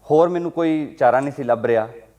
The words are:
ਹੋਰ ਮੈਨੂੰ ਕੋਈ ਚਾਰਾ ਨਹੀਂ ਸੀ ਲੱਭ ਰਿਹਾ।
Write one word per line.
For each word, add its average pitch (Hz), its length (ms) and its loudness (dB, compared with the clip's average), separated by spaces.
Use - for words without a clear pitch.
ਹੋਰ 156 180 4
ਮੈਨੂੰ 175 220 -4
ਕੋਈ 156 480 -4
ਚਾਰਾ 127 220 4
ਨਹੀਂ 143 120 -6
ਸੀ 139 100 -12
ਲੱਭ 120 240 -2
ਰਿਹਾ। 113 220 0